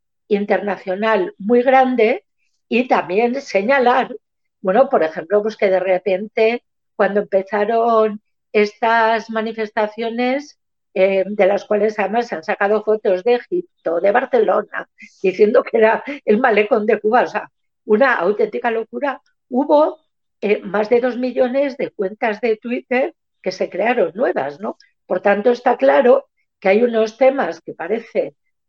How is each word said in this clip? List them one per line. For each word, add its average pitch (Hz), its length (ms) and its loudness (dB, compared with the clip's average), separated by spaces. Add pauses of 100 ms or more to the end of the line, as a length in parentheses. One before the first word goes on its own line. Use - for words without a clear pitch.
(280)
internacional 202 1080 -2
muy 240 240 2
grande 254 640 2 (440)
y 247 180 0
también 233 540 0
señalar, 247 760 0 (460)
bueno, 202 280 2
por 233 140 2
ejemplo, 170 400 -2
pues 214 140 -6
que 208 120 0
de 185 120 2
repente 202 840 -2 (320)
cuando 202 240 0
empezaron 214 1040 0 (300)
estas 220 760 0
manifestaciones, 226 1300 -4 (420)
eh, 190 280 2
de 208 180 2
las 202 180 0
cuales 214 320 -2
además 214 300 -2
se 208 80 -10
han 160 80 -10
sacado 208 400 0
fotos 214 400 0
de 240 140 2
Egipto, 175 640 -6
de 196 100 2
Barcelona, 220 800 0 (340)
diciendo 214 400 2
que - 160 -4
era 220 240 2 (220)
el 214 140 2
malecón 220 480 0
de 220 120 2
Cuba, 214 240 2
o 170 60 0
sea, 208 240 -10 (320)
una 233 300 2
auténtica 214 580 -2
locura. 240 500 -6 (260)
Hubo, 294 520 2 (400)
eh, 208 200 -2
más 208 300 -4
de 240 100 2
dos 247 160 -2
millones 254 600 -2
de 156 160 -8
cuentas 208 480 -6
de 220 160 -2
Twitter 247 580 -4 (260)
que - 120 -6
se 185 180 -6
crearon 202 460 -2
nuevas, 180 420 -4
¿no? 220 180 -12 (300)
Por 185 140 -4
tanto, 208 320 2
está 240 240 0
claro 269 520 4 (300)
que - 120 -2
hay 208 120 4
unos 226 340 0
temas 262 440 0
que - 140 -16
parece 170 600 -6 (340)